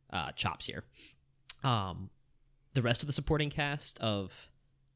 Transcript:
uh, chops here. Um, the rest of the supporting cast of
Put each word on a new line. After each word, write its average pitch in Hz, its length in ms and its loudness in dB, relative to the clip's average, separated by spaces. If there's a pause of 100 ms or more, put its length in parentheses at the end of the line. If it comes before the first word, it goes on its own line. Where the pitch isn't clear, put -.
(120)
uh, 78 220 -2
chops - 340 -2
here. - 160 -6 (800)
Um, 98 480 0 (640)
the 131 80 4
rest 117 180 4
of 147 60 0
the 143 60 4
supporting 147 360 4
cast 143 500 -2
of 101 480 -2 (480)